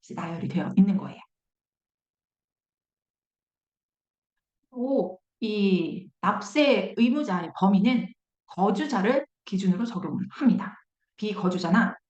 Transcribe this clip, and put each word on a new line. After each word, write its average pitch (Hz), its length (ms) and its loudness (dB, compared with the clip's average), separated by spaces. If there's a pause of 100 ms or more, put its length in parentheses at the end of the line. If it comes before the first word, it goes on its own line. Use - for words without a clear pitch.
이제 - 120 -18
나열이 170 340 -8
되어 - 300 -4
있는 196 200 6
거예요. - 220 -12 (3500)
또 247 500 -2 (200)
이 196 680 0 (140)
납세 208 760 0
의무자의 226 640 0
범위는 202 540 2 (320)
거주자를 240 800 0 (180)
기준으로 190 420 0
적용을 185 440 -6
합니다. 214 480 0 (400)
비거주자나 185 800 0 (120)